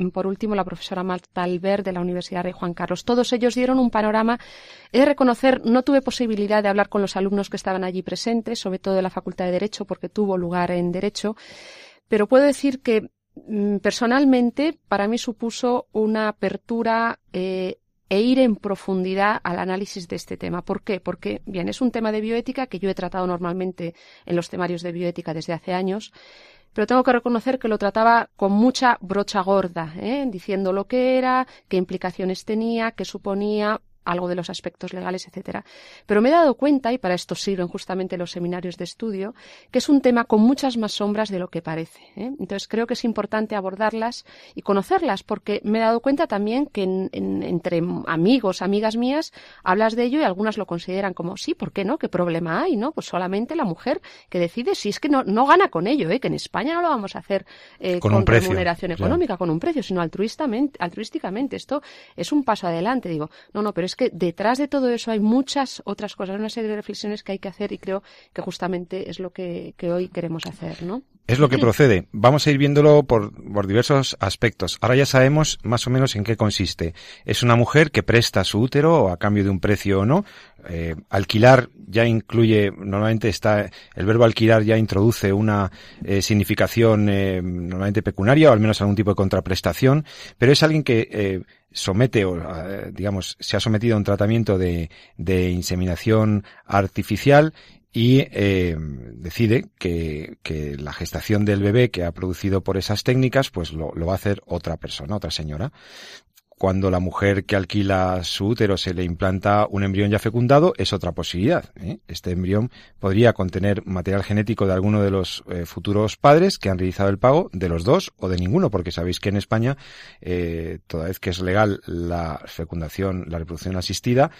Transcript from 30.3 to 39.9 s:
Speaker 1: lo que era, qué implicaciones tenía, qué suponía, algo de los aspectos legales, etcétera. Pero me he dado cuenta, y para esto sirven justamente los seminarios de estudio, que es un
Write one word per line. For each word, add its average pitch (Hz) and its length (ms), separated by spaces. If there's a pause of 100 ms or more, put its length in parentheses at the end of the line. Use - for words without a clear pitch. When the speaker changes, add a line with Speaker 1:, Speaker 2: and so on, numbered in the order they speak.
Speaker 1:
lo 196 140
que 254 320
era, 254 300 (200)
qué - 80
implicaciones 185 720
tenía, 226 460
qué 196 120
suponía, 208 800 (260)
algo 175 220
de 180 60
los 175 140
aspectos - 440
legales, 180 340
etcétera. - 380 (400)
Pero 208 160
me 247 80
he - 20
dado 320 240
cuenta, 262 380
y 254 40
para 180 160
esto 175 220
sirven 180 320
justamente 185 500
los 175 140
seminarios 175 460
de 180 80
estudio, 202 500 (340)
que 254 100
es - 100
un 277 100